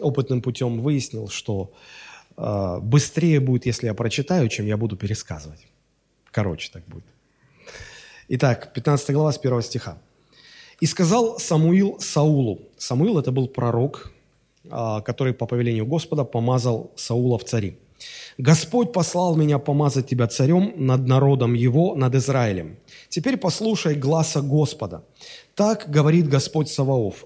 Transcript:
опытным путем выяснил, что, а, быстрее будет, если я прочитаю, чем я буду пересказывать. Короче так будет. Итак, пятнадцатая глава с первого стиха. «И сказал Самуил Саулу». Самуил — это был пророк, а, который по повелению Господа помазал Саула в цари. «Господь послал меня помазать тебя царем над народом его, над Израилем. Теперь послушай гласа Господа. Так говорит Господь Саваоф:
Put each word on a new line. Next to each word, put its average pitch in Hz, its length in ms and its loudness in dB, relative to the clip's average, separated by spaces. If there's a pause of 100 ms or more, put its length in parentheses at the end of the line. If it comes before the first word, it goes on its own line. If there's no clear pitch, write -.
опытным 127 420 0
путем 120 380 -4
выяснил, 123 480 -4
что, 98 440 -6 (640)
а, 98 440 -4
быстрее 147 580 2
будет, 127 280 0
если 120 200 -4
я 107 80 -2
прочитаю, 127 540 0
чем 104 180 -4
я 107 100 0
буду 104 200 -4
пересказывать. 78 640 -8 (720)
Короче 92 400 -4
так 87 160 -18
будет. - 160 -18 (1200)
Итак, 123 440 0
пятнадцатая 139 420 0
глава 151 160 2
с - 80 -4
первого 123 240 -2
стиха. - 360 -10 (800)
«И 165 60 2
сказал 214 520 2
Самуил 170 640 2
Саулу». 139 600 0 (140)
Самуил — 160 440 0
это 131 100 -2
был 131 180 0
пророк, 120 640 -2 (580)
а, 110 300 -4
который 123 320 -2
по 120 140 -6
повелению 117 400 0
Господа 151 380 -2
помазал 120 720 0
Саула 120 420 0
в - 60 -10
цари. 101 340 -4 (580)
«Господь 160 560 2
послал 175 440 0
меня 147 220 4
помазать 139 500 0
тебя 123 180 2
царем 175 500 2
над 131 300 2
народом 131 480 4
его, 127 400 2
над 131 220 0
Израилем. 113 600 0 (320)
Теперь 214 300 -2
послушай 185 560 -2
гласа 151 480 0
Господа. 131 600 -2 (520)
Так 208 340 0
говорит 151 400 4
Господь 139 400 0
Саваоф: 131 580 -2